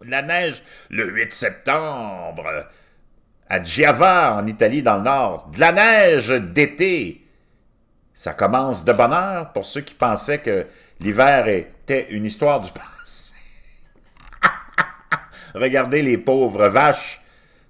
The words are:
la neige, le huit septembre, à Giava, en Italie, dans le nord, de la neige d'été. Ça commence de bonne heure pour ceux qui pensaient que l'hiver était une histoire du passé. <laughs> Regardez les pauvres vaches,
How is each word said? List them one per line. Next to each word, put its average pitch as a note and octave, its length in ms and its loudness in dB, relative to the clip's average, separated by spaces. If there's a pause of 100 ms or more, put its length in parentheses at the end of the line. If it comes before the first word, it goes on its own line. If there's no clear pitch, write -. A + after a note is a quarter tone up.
la C3 160 -4
neige, E3 420 -4 (260)
le G#2+ 200 -4
huit A2+ 240 -4
septembre, F#2+ 1300 -6 (800)
à F#2 160 -4
Giava, D3 720 2
en G#2 100 -4
Italie, A2 360 0
dans A2 160 2
le G2 60 -4
nord, A#2+ 440 -2
de D2+ 120 -8
la E3 120 4
neige F#3 580 4
d'été. C3 960 -2 (880)
Ça - 200 -12
commence A#2+ 520 -2
de A#2+ 80 4
bonne A#2+ 200 2
heure F3+ 400 -4
pour G2 120 -6
ceux - 160 -10
qui - 120 -16
pensaient C3 460 -2
que G2 280 -4 (320)
l'hiver A2+ 480 2
était G#2+ 640 -4
une G#2+ 140 -6
histoire C#3 340 0
du F#2+ 120 -12
passé. - 600 -20 (1120)
<laughs> - 80 2 (1040)
Regardez C3 460 0
les B2+ 160 2
pauvres A#2 500 2
vaches, C3 540 2 (480)